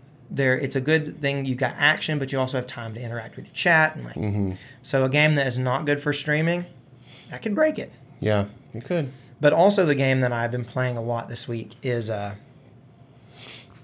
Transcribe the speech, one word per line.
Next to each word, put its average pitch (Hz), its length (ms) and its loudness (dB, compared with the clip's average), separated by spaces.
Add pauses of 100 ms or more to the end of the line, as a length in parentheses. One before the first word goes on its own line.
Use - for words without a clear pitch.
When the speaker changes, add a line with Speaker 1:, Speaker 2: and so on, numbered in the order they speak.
(300)
Speaker 1:
There, 131 260 2
it's - 180 -2
a 135 60 0
good 151 400 0
thing 139 240 -2
you 131 100 0
got 120 220 -2
action, 151 420 2
but 135 140 -4
you 135 80 0
also 131 160 -2
have 123 100 -2
time 113 280 -10
to 113 60 -10
interact 117 360 -8
with 120 80 -12
your - 100 -20
chat. 160 420 4
And, 123 100 -10
like, 117 80 -10
Speaker 2:
Mm-hmm. 101 380 0 (300)
Speaker 1:
so 135 220 2
a 131 60 2
game 151 240 4
that 143 120 2
is 123 120 -2
not 127 260 0
good 143 160 2
for 147 140 0
streaming, 160 500 0 (640)
that 127 120 -12
could 208 120 -2
break 208 240 2
it. - 140 -10 (280)
Speaker 2:
Yeah, 104 260 2 (260)
it 113 120 -10
could. 151 280 -2 (300)
Speaker 1:
But 147 100 6
also 196 320 6
the 147 100 4
game 135 260 2
that 123 120 2
I've 117 180 -2
been 120 140 -4
playing 127 320 -4
a 117 60 -6
lot 117 260 -4
this - 180 -6
week 117 360 -6
is, 117 260 -2
uh, 101 260 -4 (1500)